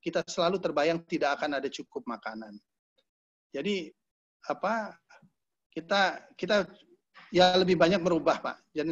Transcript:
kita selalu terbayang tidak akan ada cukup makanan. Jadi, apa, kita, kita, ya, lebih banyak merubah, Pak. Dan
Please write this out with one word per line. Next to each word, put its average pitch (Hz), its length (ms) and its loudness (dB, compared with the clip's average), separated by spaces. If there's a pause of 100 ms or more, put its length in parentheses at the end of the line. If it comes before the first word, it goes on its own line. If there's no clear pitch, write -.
kita - 240 -4
selalu 180 320 -2
terbayang 165 480 0
tidak 147 320 -2
akan 143 240 -4
ada 135 80 -6
cukup - 380 -12
makanan. 110 500 -12 (960)
Jadi, 175 320 -4 (640)
apa, 202 400 -6 (800)
kita, 175 480 0 (160)
kita, 196 320 0 (640)
ya, 180 240 6
lebih 185 240 4
banyak 170 240 4
merubah, 160 400 2
Pak. - 320 -10
Dan 151 180 -4